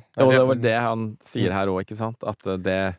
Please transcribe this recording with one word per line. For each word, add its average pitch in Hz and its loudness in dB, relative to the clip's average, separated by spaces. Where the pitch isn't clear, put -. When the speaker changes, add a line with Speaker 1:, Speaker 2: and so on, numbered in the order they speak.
Speaker 1:
Jo, 131 6
det - 6
Speaker 2:
Det 131 6
er 127 6
Speaker 1:
var 131 2
Speaker 2:
sånn 120 -4
Speaker 1:
det 113 2
han 113 -4
sier 98 -4
Speaker 2:
Mm. 98 -2
Speaker 1:
her 98 0
også, 95 -2
ikke 107 -12
sant? 113 -8
At, 107 -8
eh, 95 -4
det, 95 -2